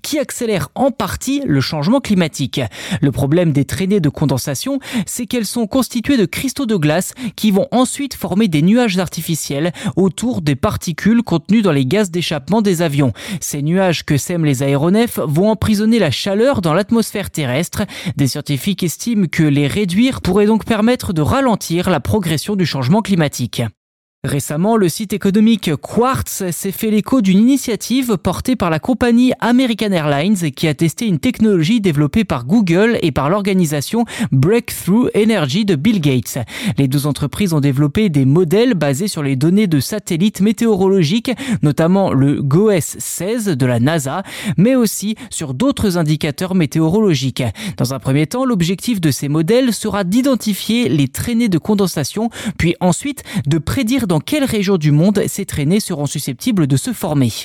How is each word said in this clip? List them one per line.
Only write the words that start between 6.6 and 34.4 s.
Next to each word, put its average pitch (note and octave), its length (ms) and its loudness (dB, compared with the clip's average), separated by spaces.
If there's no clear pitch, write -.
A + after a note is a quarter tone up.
de A3 100 0
glace D#3 380 0
qui G#3+ 140 2
vont F#3+ 200 2
ensuite B3+ 420 -2
former G3 360 0
des D3+ 120 2
nuages G#3 360 4
artificiels D#3+ 760 -4
autour G3+ 460 0
des D3 140 0
particules - 680 0
contenues F#3+ 380 2
dans G3 100 2
les C#3 140 2
gaz F#3 260 0
d'échappement E3+ 500 -2
des F#3 200 2
avions. C#3+ 240 2
Ces - 220 -6
nuages F3 420 0
que D3 140 0
sèment E3+ 280 -2
les C#3 180 0
aéronefs F3 560 2
vont E3 320 2
emprisonner A3 480 2
la E3 100 2
chaleur G#3+ 500 0
dans E3 140 0
l'atmosphère G#3 560 0
terrestre. D3+ 540 -2
Des C#3 80 2
scientifiques C#3+ 560 -4
estiment F#3+ 500 -2
que D#3+ 120 2
les C#3+ 240 2
réduire G#3 540 0
pourrait G#3 260 2
donc A3 180 2
permettre A3 480 0
de D#3 80 0
ralentir F#3+ 680 0
la D#3 80 2
progression F#3 560 -2
du F#3 100 2
changement C#3+ 380 0
climatique. D3+ 580 -2
Récemment, D3+ 520 0
le F#3+ 140 4
site A3 240 -6
économique G3+ 600 2
Quartz A3+ 760 -2
s'est F#3+ 220 -6
fait A3 180 -4
l'écho G#3+ 320 2
d'une F#3+ 160 4
initiative A#3+ 800 2
portée - 380 -2
par F3 160 0
la D#3 80 0
compagnie B3 600 2
American A3+ 520 0
Airlines D#3+ 580 0
qui - 180 -2
a D3+ 60 2
testé E3+ 320 -2
une F#3 140 0
technologie G#3+ 600 2
développée D#3+ 440 0
par B2+ 220 -4
Google G3+ 580 2
et D#3 80 0
par C#3 180 0
l'organisation F#3+ 720 0
Breakthrough G3 840 2